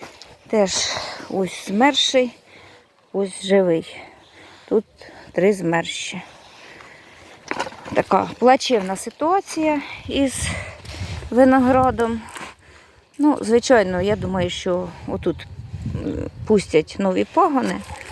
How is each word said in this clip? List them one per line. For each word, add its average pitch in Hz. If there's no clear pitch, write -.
Теж 202
ось -
змерзший, 254
ось 190
живий. 185
Тут 220
три 185
змерзші. 170
Така 190
плачевна 226
ситуація 311
із 262
виноградом. 254
Ну, 285
звичайно, 208
я 208
думаю, 180
що 180
отут, -
м, -
пустять 175
нові 196
пагони, 254